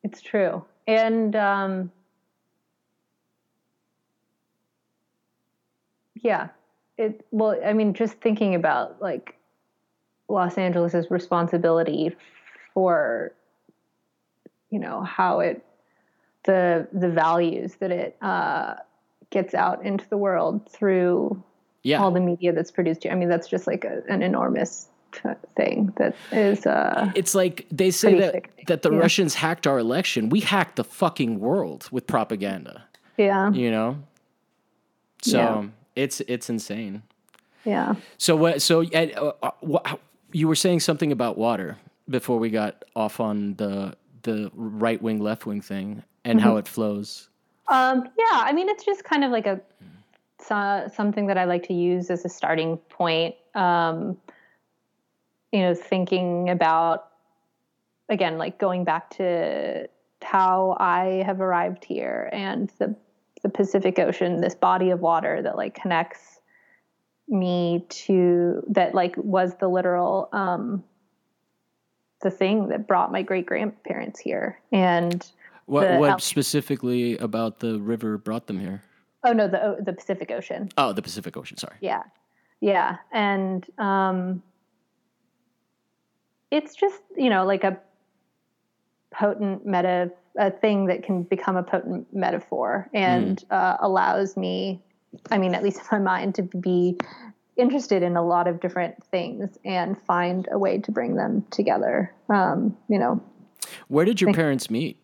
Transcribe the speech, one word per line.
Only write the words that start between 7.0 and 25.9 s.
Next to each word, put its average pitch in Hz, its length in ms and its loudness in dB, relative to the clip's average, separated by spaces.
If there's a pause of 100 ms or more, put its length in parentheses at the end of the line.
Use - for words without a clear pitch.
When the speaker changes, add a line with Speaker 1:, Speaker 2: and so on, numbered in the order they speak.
Speaker 1:
well, 214 340 2
I 208 80 0
mean, 214 220 2
just 220 260 -2
thinking 214 340 2
about, 151 460 0
like, 180 360 -6 (920)
Los 180 300 0
Angeles's 175 520 2
responsibility 165 1040 2 (580)
for, 156 580 0 (1400)
you 214 80 -4
know, - 240 -6
how 180 380 0
it, - 240 -2 (800)
the, 180 480 2
the 180 160 0
values 165 680 0
that 190 140 -4
it, - 320 -4
uh, 156 520 -2 (560)
gets 190 240 -4
out 185 300 0
into 202 240 -4
the 214 80 -2
world 190 540 0
through 185 720 2 (400)
Speaker 2:
Yeah. 143 200 2
Speaker 1:
all 190 80 4
the 175 100 2
media 175 320 2
that's 165 180 -2
produced 165 320 -2
here. - 100 -4
I - 40 -2
mean, 175 120 0
that's - 200 0
just, 185 180 -4
like, - 180 -2
a, - 240 -6
an 196 140 0
enormous - 680 -2 (240)
t-, - 80 -14 (360)
thing - 400 0